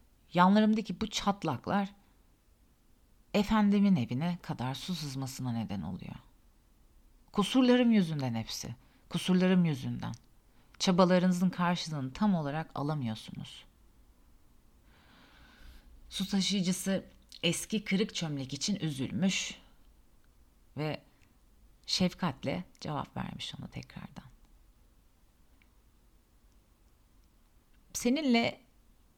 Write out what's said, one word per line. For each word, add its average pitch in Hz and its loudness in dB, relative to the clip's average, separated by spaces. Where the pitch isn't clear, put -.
yanlarımdaki 208 6
bu 220 -4
çatlaklar 196 -2
efendimin 202 4
evine 156 -2
kadar 131 -6
su 185 -8
sızmasına 135 -6
neden 101 -4
oluyor. 90 -10
Kusurlarım 247 4
yüzünden 156 2
hepsi. 113 -8
Kusurlarım 185 4
yüzünden. 123 -4
Çabalarınızın 180 4
karşılığını 165 -2
tam 208 2
olarak 156 -4
alamıyorsunuz." 139 -6
Su - -8
taşıyıcısı 190 -2
eski 208 -2
kırık 190 -2
çömlek 143 -6
için 190 -2
üzülmüş 151 -2
ve 147 -6
şefkatle 180 -2
cevap 147 -8
vermiş - -8
ona - -12
tekrardan. - -16
"Seninle 247 2